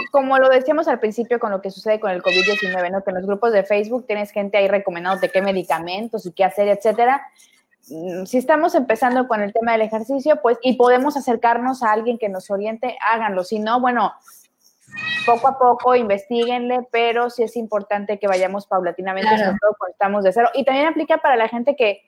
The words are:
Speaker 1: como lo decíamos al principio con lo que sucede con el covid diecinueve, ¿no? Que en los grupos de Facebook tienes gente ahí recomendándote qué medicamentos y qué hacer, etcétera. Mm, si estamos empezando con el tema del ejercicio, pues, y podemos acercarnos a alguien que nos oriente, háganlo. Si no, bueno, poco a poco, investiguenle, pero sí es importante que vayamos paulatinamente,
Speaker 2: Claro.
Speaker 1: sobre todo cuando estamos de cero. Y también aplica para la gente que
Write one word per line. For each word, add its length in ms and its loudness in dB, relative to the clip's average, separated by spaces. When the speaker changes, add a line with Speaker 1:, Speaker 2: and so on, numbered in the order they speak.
Speaker 1:
como 280 2
lo 100 6
decíamos 380 2
al 120 0
principio 400 -2
con 120 -2
lo 100 -4
que 100 -8
sucede 280 -2
con 120 -2
el 100 -4
covid 240 2
diecinueve, 440 -2
¿no? 140 -4
Que 80 -4
en 60 -6
los 80 -6
grupos 280 0
de 120 4
Facebook 420 -2
tienes 240 -6
gente 260 -2
ahí 120 4
recomendándote 600 -2
qué 120 0
medicamentos 840 -4
y 60 -10
qué 140 -2
hacer, 240 0
etcétera. 520 2
Mm, 360 -10
si 120 -2
estamos 380 2
empezando 520 0
con 140 -2
el 120 -4
tema 200 0
del 80 2
ejercicio, 600 0
pues, 200 2
y 160 2
podemos 400 4
acercarnos 640 0
a 80 2
alguien 260 0
que 120 -4
nos 220 -10
oriente, 500 -6
háganlo. 440 0
Si 140 -4
no, 220 0
bueno, 320 0
poco 220 4
a 100 0
poco, 380 4
investiguenle, 960 -2
pero 380 0
sí 140 -4
es 120 -4
importante 640 -4
que 80 -2
vayamos 400 0
paulatinamente, 600 -2
Speaker 2:
Claro. 160 2
Speaker 1:
sobre 160 0
todo 180 2
cuando 140 -8
estamos 320 0
de 80 4
cero. 200 4
Y 120 -2
también 220 2
aplica 320 0
para 180 4
la 100 2
gente 300 -2
que 300 0